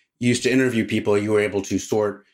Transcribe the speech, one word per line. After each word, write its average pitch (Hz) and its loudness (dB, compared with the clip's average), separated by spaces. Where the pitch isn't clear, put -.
used 123 0
to 123 2
interview 120 2
people, 104 0
you 104 -2
were 104 4
able 101 -2
to 98 -4
sort, 104 -4